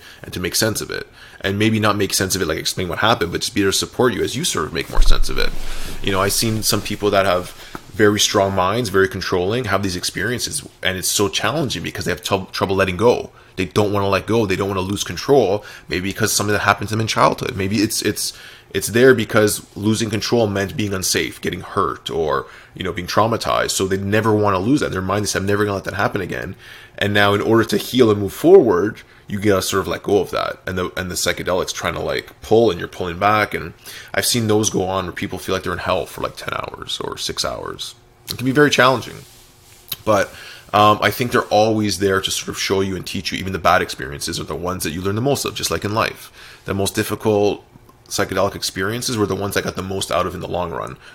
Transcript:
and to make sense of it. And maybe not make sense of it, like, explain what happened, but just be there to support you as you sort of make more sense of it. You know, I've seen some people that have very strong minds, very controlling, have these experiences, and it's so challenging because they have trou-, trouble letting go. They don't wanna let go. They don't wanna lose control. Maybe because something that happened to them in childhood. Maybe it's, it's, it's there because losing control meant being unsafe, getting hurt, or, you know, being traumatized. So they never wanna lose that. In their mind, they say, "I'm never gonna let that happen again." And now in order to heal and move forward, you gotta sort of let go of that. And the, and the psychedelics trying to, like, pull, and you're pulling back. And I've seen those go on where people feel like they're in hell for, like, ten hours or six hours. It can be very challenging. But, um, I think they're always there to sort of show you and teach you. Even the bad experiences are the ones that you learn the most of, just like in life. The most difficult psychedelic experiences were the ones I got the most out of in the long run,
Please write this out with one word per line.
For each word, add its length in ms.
and 100
to 80
make 160
sense 240
of 100
it. 180
And 180
maybe 180
not 200
make 160
sense 240
of 40
it, 60
like, 100
explain 300
what 120
happened, 340
but 80
just 120
be 80
there 100
to 60
support 360
you 100
as 140
you 80
sort 200
of 60
make 180
more 120
sense 260
of 100
it. 120
You 120
know, 80
I've 100
seen 320
some 180
people 280
that 160
have 260
very 320
strong 360
minds, 320
very 220
controlling, 560
have 180
these 140
experiences, 680
and 160
it's 120
so 180
challenging 560
because 220
they 60
have 120
trou-, 300
trouble 240
letting 180
go. 340
They 80
don't 260
wanna 160
let 180
go. 200
They 100
don't 140
wanna 100
lose 240
control. 640
Maybe 200
because 220
something 220
that 60
happened 300
to 60
them 60
in 60
childhood. 500
Maybe 240
it's, 200
it's, 300
it's 140
there 260
because 640
losing 340
control 380
meant 280
being 180
unsafe, 460
getting 220
hurt, 480
or, 380
you 100
know, 80
being 140
traumatized. 640
So 140
they 120
never 360
wanna 240
lose 220
that. 80
In 60
their 100
mind, 220
they 20
say, 100
"I'm 80
never 180
gonna 120
let 80
that 100
happen 280
again." 340
And 160
now 220
in 60
order 240
to 120
heal 320
and 100
move 140
forward, 680
you 120
gotta 220
sort 200
of 60
let 140
go 180
of 120
that. 340
And 100
the, 220
and 140
the 40
psychedelics 560
trying 220
to, 60
like, 420
pull, 300
and 80
you're 100
pulling 300
back. 340
And 200
I've 120
seen 220
those 240
go 140
on 200
where 80
people 240
feel 160
like 100
they're 80
in 80
hell 280
for, 140
like, 140
ten 180
hours 460
or 180
six 280
hours. 480
It 120
can 80
be 60
very 200
challenging. 460
But, 300
um, 280
I 100
think 200
they're 120
always 560
there 200
to 120
sort 180
of 100
show 220
you 140
and 100
teach 260
you. 60
Even 160
the 60
bad 240
experiences 560
are 60
the 100
ones 280
that 80
you 100
learn 140
the 60
most 240
of, 80
just 160
like 160
in 80
life. 380
The 80
most 220
difficult 680
psychedelic 460
experiences 640
were 80
the 100
ones 200
I 60
got 140
the 80
most 280
out 160
of 80
in 60
the 60
long 240
run, 260